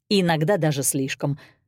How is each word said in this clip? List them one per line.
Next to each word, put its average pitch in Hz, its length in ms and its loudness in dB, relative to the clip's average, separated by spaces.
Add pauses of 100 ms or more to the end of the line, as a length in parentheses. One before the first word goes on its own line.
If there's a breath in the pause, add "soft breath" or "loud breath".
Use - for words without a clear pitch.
Иногда 175 480 2
даже 151 260 0
слишком. 143 560 -4 (280 soft breath)